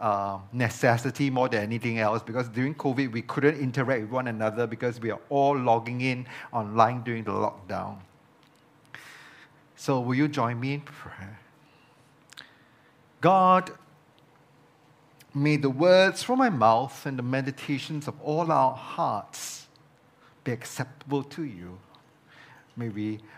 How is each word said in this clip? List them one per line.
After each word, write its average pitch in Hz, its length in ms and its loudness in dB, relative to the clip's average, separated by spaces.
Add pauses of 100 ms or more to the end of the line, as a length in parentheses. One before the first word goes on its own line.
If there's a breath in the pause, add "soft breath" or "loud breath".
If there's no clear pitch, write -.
uh, 98 400 0 (120)
necessity 123 800 0
more 127 180 0
than 117 140 0
anything 113 380 -4
else, 110 240 0
because 120 240 -6
during 127 260 -2
covid, 135 380 -2
we 113 100 -6
couldn't 143 340 2
interact 127 460 -2
with 107 80 -8
one 127 160 -2
another 110 400 -2
because 113 340 -4
we 113 120 -4
are 98 160 -8
all 143 280 2
logging 120 440 0
in 127 260 -4 (260 loud breath)
online 113 520 2
during 117 180 -4
the 104 80 -4
lockdown. 98 640 -4 (1800 loud breath)
So 131 240 0
will 123 160 -2
you 147 100 2
join 120 320 -2
me 135 160 -4
in 143 60 -8
prayer? - 580 -16 (1800 loud breath)
God, 185 500 6 (1600)
may 147 240 2
the 143 140 2
words 185 500 6
from 254 200 0
my 254 100 4
mouth 120 560 4
and 135 100 -6
the 127 60 -6
meditations 135 840 -4
of - 120 -10
all 156 300 -2
our 131 240 4
hearts - 960 -6 (720 soft breath)
be - 80 -6
acceptable 131 720 -6
to 143 220 -10
you. 90 340 -12 (1000 loud breath)
May 120 120 -6
we 107 320 -6 (180 loud breath)